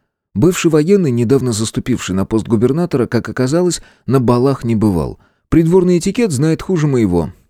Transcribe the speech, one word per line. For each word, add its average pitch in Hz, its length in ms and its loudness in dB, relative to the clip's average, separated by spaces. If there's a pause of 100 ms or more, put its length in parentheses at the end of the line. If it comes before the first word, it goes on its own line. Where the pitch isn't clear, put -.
(360)
Бывший 165 340 2
военный, 160 420 2
недавно 120 400 0
заступивший 107 640 -4
на 95 100 -2
пост 110 220 -2
губернатора, 127 600 0
как 113 200 -4
оказалось, 156 540 -2 (240)
на 131 140 2
балах 123 440 0
не 117 120 -2
бывал. 90 440 -2 (300)
Придворный 175 480 4
этикет 196 340 -2
знает 156 300 0
хуже 156 260 -2
моего. 95 460 0 (160)